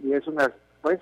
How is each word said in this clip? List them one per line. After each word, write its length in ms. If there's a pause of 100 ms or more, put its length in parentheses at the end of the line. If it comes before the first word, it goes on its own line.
y 100
es 140
una, 260 (300)
pues, 200